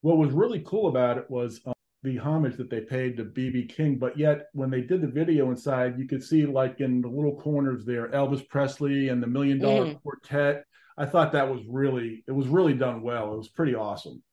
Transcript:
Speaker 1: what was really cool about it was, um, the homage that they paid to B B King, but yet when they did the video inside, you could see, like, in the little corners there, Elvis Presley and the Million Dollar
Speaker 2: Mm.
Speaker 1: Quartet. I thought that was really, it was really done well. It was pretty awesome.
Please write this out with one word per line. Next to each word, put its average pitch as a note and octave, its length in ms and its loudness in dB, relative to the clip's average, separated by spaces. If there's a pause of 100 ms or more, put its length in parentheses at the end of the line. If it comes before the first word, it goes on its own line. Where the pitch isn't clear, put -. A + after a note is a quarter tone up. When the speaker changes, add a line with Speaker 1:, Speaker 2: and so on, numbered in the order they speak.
Speaker 1:
what D#3+ 160 4
was D3 140 6
really G3+ 300 2
cool G3+ 280 0
about B2 300 2
it - 120 -10
was, A#2+ 360 -6
um, B2 80 -6 (280)
the C3 140 -4
homage D3 400 0
that B2 140 -8
they A2+ 100 -4
paid B2+ 380 -4
to A2+ 60 -4
B B2+ 260 -4
B B2 160 -2
King, C#3+ 320 0
but B2 180 -2
yet D3 380 2
when C3+ 160 -4
they B2+ 100 0
did E3 220 0
the D3 60 -2
video D3 420 2
inside, B2+ 480 -2
you C3 100 -6
could C3 160 -6
see, D#3 220 4
like, C3 340 0
in B2+ 220 0
the A#2+ 60 -2
little C#3+ 280 -2
corners C#3 480 -2
there, A#2 240 -4
Elvis C#3 400 0
Presley C#3 600 0
and B2 120 0
the A#2 40 -2
Million C3+ 320 0
Dollar G#3 300 4
Speaker 2:
Mm. D3 140 -12
Speaker 1:
Quartet. C#3+ 640 -2 (320)
I D3 80 -2
thought D#3 280 4
that C3+ 200 2
was B2+ 160 -6
really, B2 580 -2
it C3 60 -6
was C3+ 160 -2
really E3 240 4
done B2 300 -2
well. A2+ 320 -4
It - 20 -6
was G#2+ 140 -12
pretty D3 240 0
awesome. A2 480 -8 (100)